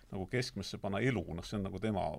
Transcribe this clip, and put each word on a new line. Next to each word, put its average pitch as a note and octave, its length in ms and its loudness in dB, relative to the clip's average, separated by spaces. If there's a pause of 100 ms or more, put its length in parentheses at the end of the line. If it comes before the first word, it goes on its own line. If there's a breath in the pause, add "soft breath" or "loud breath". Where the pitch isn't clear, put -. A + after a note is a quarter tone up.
(120)
nagu F#2+ 140 -2
keskmesse G#2+ 520 -2
panna G2 220 0
elu, A2+ 240 4 (100)
noh, E2+ 80 -4
see - 160 -4
on G2 60 0
nagu F#2+ 160 -4
tema G2+ 240 2 (140)